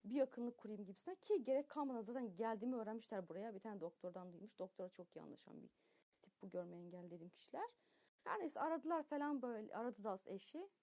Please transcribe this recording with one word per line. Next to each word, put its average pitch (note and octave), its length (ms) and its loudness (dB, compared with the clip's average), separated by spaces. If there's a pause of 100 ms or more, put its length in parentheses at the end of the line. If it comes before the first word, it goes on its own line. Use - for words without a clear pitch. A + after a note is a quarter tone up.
bir G#3+ 100 -2
yakınlık B3+ 440 4
kurayım G#3 260 -4
gibisine. G3+ 300 -8
Ki F#4 300 4
gerek C4+ 240 6
kalmadan C4+ 340 0
zaten A#3 340 -2
geldiğimi A3+ 400 2
öğrenmişler G#3+ 520 -2
buraya. G3+ 260 -4
Bir F#3+ 60 -6
tane G#3 200 -6
doktordan F3+ 520 -4
duymuş. F3+ 260 -12
Doktora F#3 300 -4
çok - 280 -12
iyi - 60 -8
anlaşan - 400 -12
bir - 60 -14 (540)
tip - 200 -18
bu F#3+ 80 -8
görme F3 260 -4
engelli F3 340 -10
dediğim F3 200 -10
kişiler. - 360 -4 (580)
Her - 160 2
neyse C#4+ 200 -2
aradılar D#4+ 420 4
falan D4 400 2
böyle. A3+ 340 -2
Aradı G#3+ 280 -2
da F#3+ 220 2
eşi D#4 420 -6 (140)